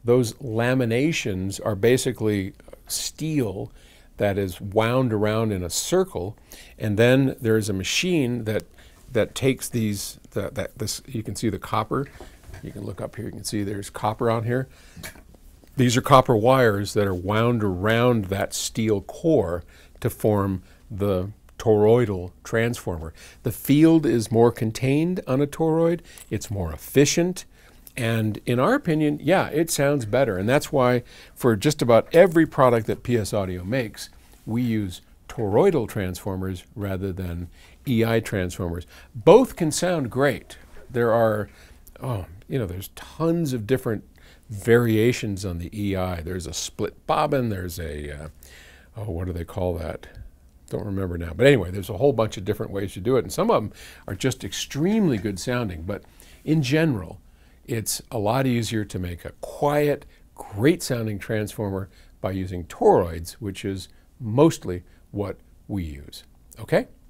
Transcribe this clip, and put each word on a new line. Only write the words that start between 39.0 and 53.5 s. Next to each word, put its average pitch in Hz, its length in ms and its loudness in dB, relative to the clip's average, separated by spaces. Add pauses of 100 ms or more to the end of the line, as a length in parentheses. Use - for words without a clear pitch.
Both 196 420 6
can 156 160 0
sound 165 380 -2
great. 127 480 0 (320)
There 117 240 2
are, 107 340 2 (540)
oh, 110 240 -6 (200)
you 151 120 -4
know, 110 80 -2
there's 90 280 -10
tons 165 600 -2
of 107 120 -6
different 120 380 -2 (460)
variations 110 960 2
on 87 120 -4
the 87 140 -8
E 101 240 -4
I. 90 240 -4
There's 85 260 -8
a - 60 -10
split - 540 -8
bobbin, 147 420 0
there's 92 300 -6
a, 73 460 -10
uh, 76 40 -14 (680)
oh, 107 140 -10
what 87 160 -6
do 90 60 -6
they 85 120 -6
call 90 340 -4
that? 80 280 -10 (640)
Don't 104 160 -6
remember 95 320 -6
now. 82 160 -8
But 113 120 4
anyway, 104 240 4
there's 98 200 -8
a 98 80 -8
whole 139 140 2
bunch 110 240 -2
of 98 80 -10
different 98 280 -4
ways 98 220 -6
to 101 60 -10
do 123 160 2
it, 117 80 2
and 90 80 -8
some 220 180 -2